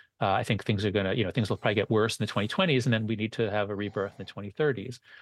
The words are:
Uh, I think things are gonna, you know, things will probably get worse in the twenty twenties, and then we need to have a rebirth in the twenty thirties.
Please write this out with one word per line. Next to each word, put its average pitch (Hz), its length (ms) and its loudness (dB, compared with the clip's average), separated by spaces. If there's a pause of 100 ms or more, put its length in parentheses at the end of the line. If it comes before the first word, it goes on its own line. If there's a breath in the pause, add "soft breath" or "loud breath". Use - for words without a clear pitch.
(220 soft breath)
Uh, 101 80 4
I 107 140 2
think 107 200 0
things 104 220 0
are 101 60 0
gonna, 98 200 2
you 107 120 0
know, 87 80 -2
things 110 180 0
will 107 60 0
probably 110 180 0
get 101 160 2
worse 110 280 2
in 110 60 -2
the 101 60 -2
twenty 107 180 -2
twenties, 143 380 2
and 127 80 4
then 110 120 0
we 110 100 0
need 110 160 -4
to 110 180 0
have 104 180 0
a 104 60 -6
rebirth 98 380 -2
in 98 120 -12
the - 80 -14
twenty 101 180 -10
thirties. 127 500 -2 (220 loud breath)